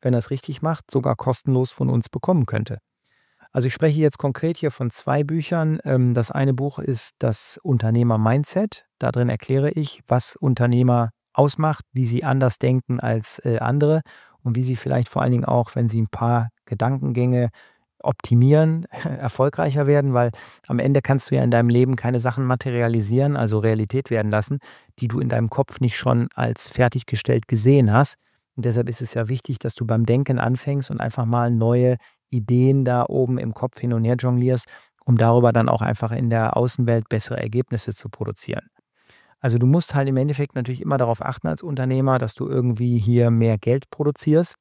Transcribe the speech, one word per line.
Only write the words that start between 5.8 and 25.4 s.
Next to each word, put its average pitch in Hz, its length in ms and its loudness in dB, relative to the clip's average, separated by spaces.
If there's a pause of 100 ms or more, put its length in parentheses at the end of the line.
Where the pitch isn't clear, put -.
Ähm, 127 300 2
das 117 160 0
eine 135 240 0
Buch 135 240 -4
ist - 400 -6
das - 460 -2
Unternehmer-Mindset. 120 1200 0 (140)
Da 123 120 -2
drin 123 180 0
erkläre 131 420 -2
ich, - 360 -6
was - 280 0
Unternehmer 123 760 2 (240)
ausmacht, 147 580 0
wie 131 140 0
sie 117 180 -2
anders 131 360 0
denken 127 400 0
als, 113 400 -4
äh, 117 180 -2
andere 147 440 2 (420)
und 117 120 -2
wie 127 80 0
sie 127 120 -2
vielleicht 127 340 -2
vor 139 140 -2
allen 127 80 0
Dingen 120 140 0
auch, 120 300 0
wenn 117 140 0
sie 113 120 0
ein 110 60 -2
paar 117 420 -2 (160)
Gedankengänge 123 840 -2 (540)
optimieren, 151 840 2
<laughs> 147 340 -10
erfolgreicher 143 680 -2
werden, 139 300 2
weil 120 160 2 (340)
am 120 140 -2
Ende 139 240 2
kannst - 260 0
du 135 60 0
ja 131 80 2
in 120 80 2
deinem 120 180 4
Leben 127 260 4
keine 120 240 -2
Sachen 123 260 -2
materialisieren, 120 920 0
also 107 220 0
Realität 110 500 0
werden 107 220 0
lassen, 107 260 0 (400)
die 123 100 -4
du 117 120 -2
in 127 100 -2
deinem 113 220 0